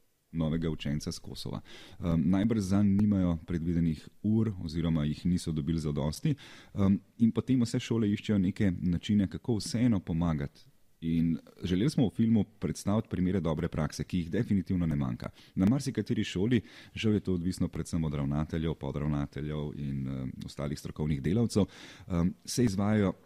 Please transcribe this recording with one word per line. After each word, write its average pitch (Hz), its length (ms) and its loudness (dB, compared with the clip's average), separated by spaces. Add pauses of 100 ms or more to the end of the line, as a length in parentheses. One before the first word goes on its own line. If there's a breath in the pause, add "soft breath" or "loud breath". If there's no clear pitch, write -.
(360)
novega 82 340 0
učenca 76 420 -4
s - 60 -10
Kosova. - 440 -10 (360 loud breath)
Em, 85 320 2
najbrž 107 300 2
zanj 98 400 4
nimajo 92 460 4
predvidenih 85 640 0 (140)
ur 110 300 2 (120)
oziroma 80 400 0
jih 76 220 -2
niso 85 260 0
dobili 78 280 0
zadosti. 76 540 -2 (400 loud breath)
Em, 98 260 4 (180)
in 113 140 4
potem 127 300 2
vse 120 180 0
šole 113 320 0
iščejo 104 260 0
neke 98 320 2
načine, 90 640 0
kako 110 280 -4
vseeno 113 400 2
pomagati. 80 680 -2 (340)
In 82 380 2 (240)
želeli 92 280 2
smo - 160 2
v - 40 0
filmu 113 340 2
predstaviti - 640 -4
primere 90 320 0
dobre 82 280 0
prakse, 76 360 -4
ki 92 140 -4
jih 82 120 -4
definitivno 98 560 0
ne 76 100 0
manjka. 64 320 -4 (260 loud breath)
Na 92 120 4
marsikateri 113 580 0
šoli, 107 360 2 (340 loud breath)
žal 107 200 0
je 98 60 2
to 92 140 -2
odvisno 87 340 -2
predvsem 80 360 -4
od 73 100 -2
ravnateljev, 76 600 -2
podravnateljev 73 1040 -4
in, 69 320 -4
eh, 65 180 -6 (180)
ostalih 71 340 -6
strokovnih 76 440 -4
delavcev, 104 420 2 (440 loud breath)
em, 87 260 0 (100)
se - 200 0
izvajajo 101 480 2 (140)